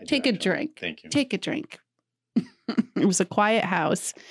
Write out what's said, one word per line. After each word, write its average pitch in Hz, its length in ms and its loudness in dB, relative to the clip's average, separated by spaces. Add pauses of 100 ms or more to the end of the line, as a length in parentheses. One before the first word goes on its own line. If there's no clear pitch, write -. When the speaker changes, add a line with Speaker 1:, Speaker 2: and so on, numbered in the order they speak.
Speaker 1:
I - 40 -20
do, - 20 -18
Speaker 2:
Take 277 180 0
a 262 60 4
Speaker 1:
actually. 190 80 0 (120)
Speaker 2:
drink. - 300 -2
Speaker 1:
Thank - 240 -8
you. - 60 -12
Speaker 2:
Take 269 240 0
a 180 40 0
drink. - 400 -6 (580)
<laughs> - 60 2 (540)
It - 80 2
was 196 160 4
a 180 60 0
quiet 214 380 2
house. 170 500 -2 (160)